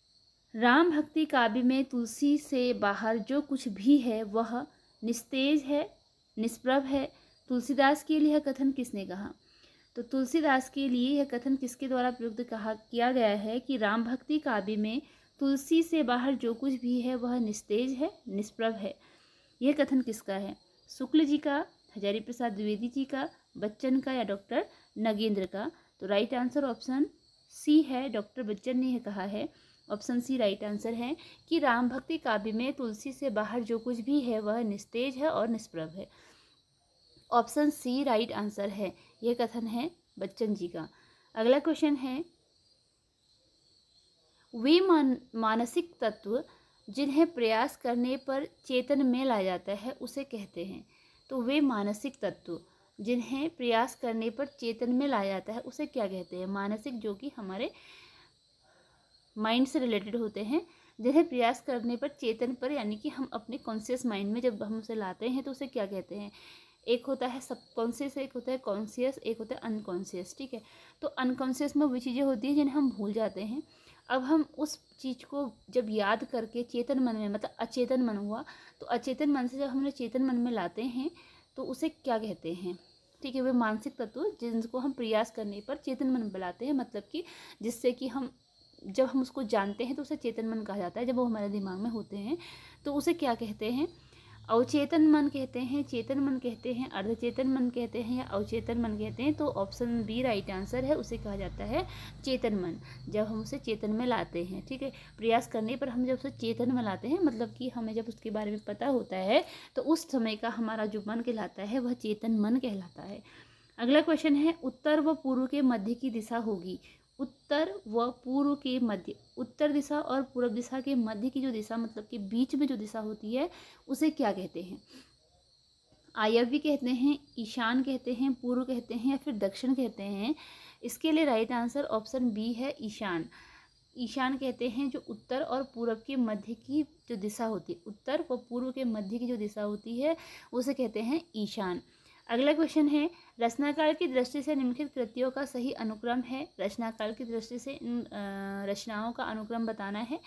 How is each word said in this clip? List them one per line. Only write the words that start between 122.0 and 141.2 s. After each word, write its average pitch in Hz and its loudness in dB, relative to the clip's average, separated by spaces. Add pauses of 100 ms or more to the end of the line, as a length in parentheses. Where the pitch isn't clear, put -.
कि 240 -8
बीच 220 0
में 277 2
जो 262 0
दिशा 214 -6
होती 214 -6
है 302 0 (380)
उसे 302 2
क्या 269 2
कहते 185 -6
हैं? 180 -12 (1300)
आयव्य 233 4
कहते 285 0
हैं, 262 4 (200)
ईशान 240 0
कहते 254 -2
हैं, 262 2
पूर्व 247 0
कहते 247 -4
हैं 240 2
या 269 2
फिर 277 -4
दक्षिण 202 0
कहते 240 -2
हैं। 208 -2 (480)
इसके 240 0
लिए 320 6
राइट 233 2
आंसर 240 0
ऑप्शन 240 0
बी 220 -2
है 254 -4
ईशान। 190 -4 (720)
ईशान 254 -2
कहते 254 -2
हैं 262 -2
जो 262 -8
उत्तर 247 -4
और 262 -2
पूरब 226 -4
के 277 -4
मध्य 220 -2
की 277 -2
जो - -8
दिशा 208 -4
होती 208 -4
है, - -10
उत्तर 269 -4
व 247 -2
पूर्व 247 -4
के 262 -4
मध्य 214 -2
की 240 -4
जो 247 -2
दिशा 208 -4
होती 208 -4
है 311 2 (360)
उसे 254 0
कहते 220 -2
हैं 269 0 (140)